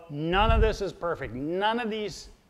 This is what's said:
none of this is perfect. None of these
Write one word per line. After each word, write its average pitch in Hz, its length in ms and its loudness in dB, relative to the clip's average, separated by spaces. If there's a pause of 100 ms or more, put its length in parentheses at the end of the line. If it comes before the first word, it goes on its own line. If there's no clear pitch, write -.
none 170 420 2
of 226 120 6
this 220 180 4
is 185 120 -4
perfect. 135 420 -6
None 185 440 0
of 240 120 -4
these 214 400 -8 (200)